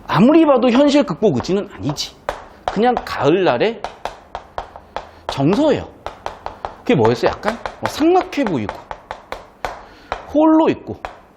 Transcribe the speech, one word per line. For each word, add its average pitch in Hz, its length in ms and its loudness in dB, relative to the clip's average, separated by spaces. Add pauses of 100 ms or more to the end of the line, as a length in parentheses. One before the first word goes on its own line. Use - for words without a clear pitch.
아무리 302 380 4
봐도 254 260 4
현실 277 340 4
극복 175 320 0
의지는 180 360 -2
아니지. - 420 -8 (580)
그냥 240 220 2 (100)
가을날의 165 760 0 (1500)
정서예요. 180 600 0 (920)
그게 - 140 0
뭐였어? 123 340 2
약간 - 260 -4 (260)
뭐 - 80 -6
삭막해 339 560 0
보이고, 143 300 -2 (1600)
홀로 311 340 6
있고, 113 260 -4 (420)